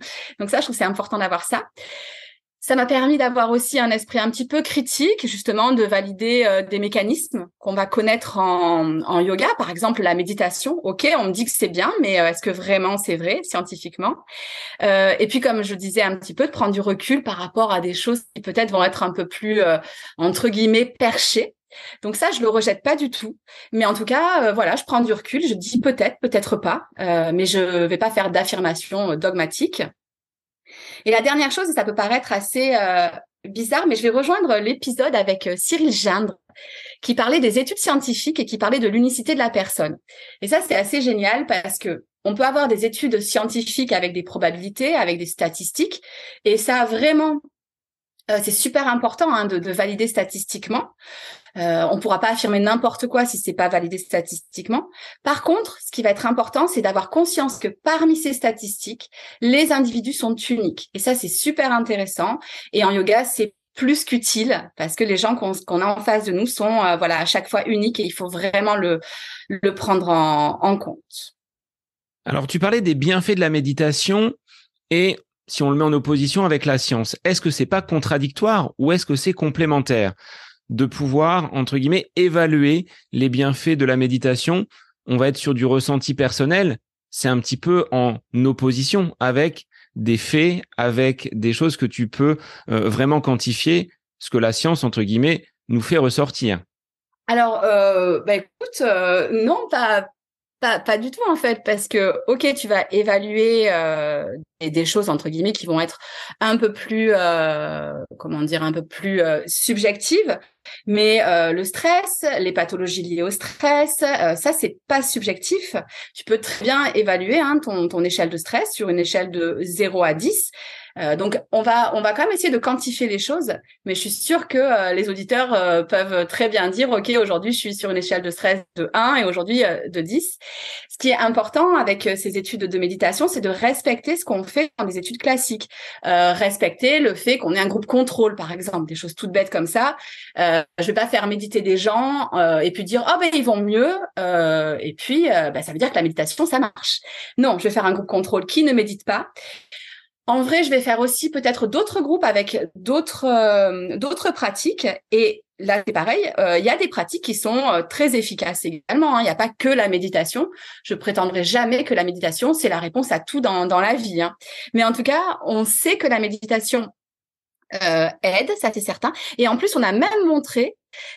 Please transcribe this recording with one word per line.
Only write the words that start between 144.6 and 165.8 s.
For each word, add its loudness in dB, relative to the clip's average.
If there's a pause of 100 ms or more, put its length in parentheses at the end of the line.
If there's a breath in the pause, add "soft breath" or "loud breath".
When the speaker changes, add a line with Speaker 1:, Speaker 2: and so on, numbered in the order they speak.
Speaker 1:
et -8
puis, 2
euh, 2
ben, -6
ça -12
veut -8
dire 2
que -10
la 2
méditation, -2
ça 0
marche. » -2 (380 loud breath)
Non, 4
je -8
vais 2
faire 0
un 4
groupe -2
contrôle 0
qui 2
ne 4
médite 0
pas. -2 (960 loud breath)
En 2
vrai, 2
je 0
vais 4
faire 0
aussi 0
peut-être 0
d'autres 0
groupes 2
avec 0 (160)
d'autres, -2
euh, 2
d'autres -2
pratiques. -2 (240)
Et 2 (160)
là, 0
c'est -6
pareil, 0
euh, 4
il 2
y 4
a 4
des 0
pratiques -6
qui -2
sont, -2
euh, 2
très 0
efficaces -4
également, 0
hein. 2
Il 2
n'y 2
a 0
pas 0
que -2
la 2
méditation. -2 (360 loud breath)
Je -4
prétendrai -2
jamais 0
que -2
la 2
méditation, -2
c'est 0
la 0
réponse -4
à 0
tout -4
dans, 2
dans 4
la 2
vie, -2
hein. -4 (360 loud breath)
Mais 4
en 2
tout -2
cas, 0
on 0
sait 2